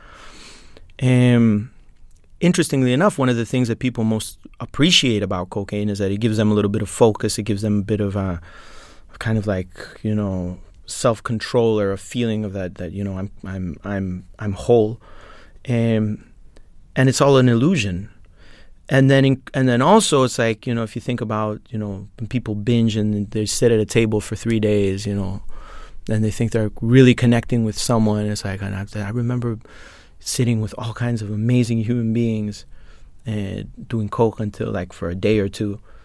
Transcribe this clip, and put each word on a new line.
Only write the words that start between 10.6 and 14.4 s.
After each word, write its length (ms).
self-control 960
or 120
a 60
feeling 480
of 80
that, 220
that, 160
you 120
know, 140
I'm, 140
I'm, 400
I'm, 440
I'm 160